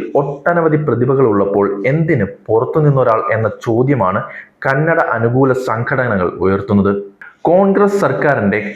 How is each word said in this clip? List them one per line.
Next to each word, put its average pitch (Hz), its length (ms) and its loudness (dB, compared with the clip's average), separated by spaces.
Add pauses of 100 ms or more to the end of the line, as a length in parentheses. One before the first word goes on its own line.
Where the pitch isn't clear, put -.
(160)
ഒട്ടനവധി 151 720 0
പ്രതിഭകൾ 127 420 0
ഉള്ളപ്പോൾ 101 380 2 (220)
എന്തിന് 151 380 0 (200)
പുറത്തുനിന്നൊരാൾ 123 760 2 (140)
എന്ന 110 140 0 (180)
ചോദ്യമാണ് 117 560 0 (440)
കന്നഡ 156 340 0 (160)
അനുകൂല 123 360 2 (160)
സംഘടനകൾ 117 600 -2 (140)
ഉയർത്തുന്നത്. 98 500 2 (540)
കോൺഗ്രസ് 196 540 2
സർക്കാരിന്റെ 123 580 0 (160)